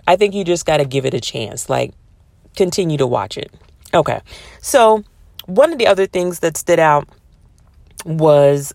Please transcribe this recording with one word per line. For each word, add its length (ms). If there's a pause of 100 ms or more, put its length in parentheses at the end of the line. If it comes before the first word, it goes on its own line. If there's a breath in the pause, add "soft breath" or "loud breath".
I 100
think 180
you 100
just 220
gotta 180
give 200
it 100
a 60
chance. 480
Like, 240 (640)
continue 420
to 80
watch 300
it. 140 (420)
Okay. 280 (400 loud breath)
So 420 (440)
one 260
of 60
the 80
other 200
things 340
that 160
stood 220
out 300 (960)
was, 720